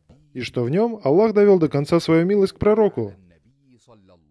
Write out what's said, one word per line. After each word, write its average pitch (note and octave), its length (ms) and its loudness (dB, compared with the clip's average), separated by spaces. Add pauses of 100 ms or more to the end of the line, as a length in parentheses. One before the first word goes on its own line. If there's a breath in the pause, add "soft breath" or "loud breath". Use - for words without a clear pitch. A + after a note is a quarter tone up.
(340)
и C3 80 -12
что A#2+ 220 -8
в A#2+ 60 -4
нем G#3+ 340 -4
Аллах G3 300 2
довел G3+ 240 4
до D#3+ 100 0
конца D3 320 -2
свою E3 280 0
милость G3 260 0
к - 60 -20
пророку, G3+ 540 0 (1160)